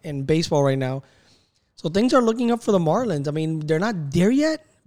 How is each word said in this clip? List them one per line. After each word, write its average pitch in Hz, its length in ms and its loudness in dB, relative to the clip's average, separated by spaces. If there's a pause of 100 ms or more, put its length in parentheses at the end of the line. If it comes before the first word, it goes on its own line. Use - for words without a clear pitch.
in 143 200 -6
baseball 156 400 0
right 135 140 2
now. 131 260 -4 (720)
So - 140 -8
things 208 240 2
are 262 100 6
looking 233 280 0
up 233 120 -2
for 226 80 0
the 190 80 4
Marlins. 165 480 0
I 147 40 -4
mean, 156 280 -4
they're 156 200 -2
not 175 320 -4
there 180 200 4
yet, 302 340 0 (220)